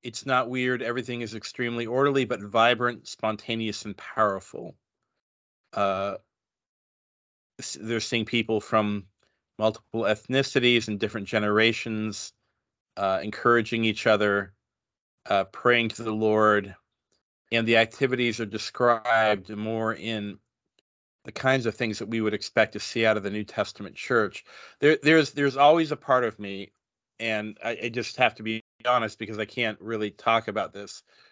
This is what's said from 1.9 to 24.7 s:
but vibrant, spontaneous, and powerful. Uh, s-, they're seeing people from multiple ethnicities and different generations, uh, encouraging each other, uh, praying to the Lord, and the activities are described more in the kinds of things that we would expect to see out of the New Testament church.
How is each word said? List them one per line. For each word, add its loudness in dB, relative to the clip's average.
but -4
vibrant, 2
spontaneous, -6
and -10
powerful. -4
Uh, 0
s-, -12
they're -4
seeing -2
people 0
from 0
multiple -2
ethnicities 2
and -4
different -6
generations, 0
uh, 0
encouraging 2
each -2
other, 4
uh, 2
praying 2
to -10
the -4
Lord, 4
and 0
the 4
activities 2
are -4
described 0
more -4
in -8
the -16
kinds 0
of -2
things -4
that -8
we -2
would 0
expect 0
to -8
see -2
out 4
of -4
the -6
New -6
Testament -8
church. -2